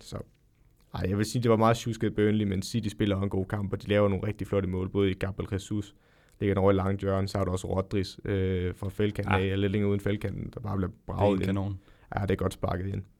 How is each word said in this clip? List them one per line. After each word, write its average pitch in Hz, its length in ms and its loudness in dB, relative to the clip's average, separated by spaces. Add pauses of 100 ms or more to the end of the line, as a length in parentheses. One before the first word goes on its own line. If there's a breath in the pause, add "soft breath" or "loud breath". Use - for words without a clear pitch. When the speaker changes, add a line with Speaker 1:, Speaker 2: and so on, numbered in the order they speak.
Speaker 1:
så - 180 -12 (760)
ej, 92 140 -4
jeg 101 100 0
vil 107 60 4
sige, 120 180 -2
det 117 80 4
var 110 60 8
meget 113 200 6
tjusket 110 380 -2
Burnley, 107 300 4
men 95 180 0
City 107 260 -2
spiller 98 340 0
en 101 60 0
god 95 180 -2
kamp, 101 260 -4
og 98 100 -6
de - 60 -10
laver 104 200 6
nogle 95 180 0
rigtig 101 200 -6
flotte 98 220 0
mål, 92 200 -2
både 98 220 2
i 92 40 0
Gabriel 95 380 -6
Jesus, 101 420 -6 (460 soft breath)
lægger 98 140 2
den 95 80 2
over 98 80 6
i 98 40 8
langt 95 260 0
hjørne, 95 280 0
så 101 100 -4
har 98 60 0
du 90 60 -2
også 92 160 -4
Rodri, 95 380 -2 (200)
øh, 92 500 0
fra 101 140 -8
feltkanten 104 460 0
Speaker 2:
Ja. 98 40 2
Speaker 1:
af, 95 60 0
eller 98 120 0
lidt 98 160 0
længere 101 180 2
uden 101 100 0
feltkanten, - 540 -4
der - 60 -10
bare 98 160 -6
bliver 90 140 0 (160)
braget 95 320 2
Speaker 2:
Det 95 80 0
er 95 40 0
en 98 60 0
Speaker 1:
ind. - 20 -2
Speaker 2:
kanon. 98 200 -4 (380 soft breath)
Speaker 1:
Ja, 101 60 0
det 95 80 0
er 95 60 4
godt 92 160 0
sparket 87 340 -4
ind. 98 160 -4 (180)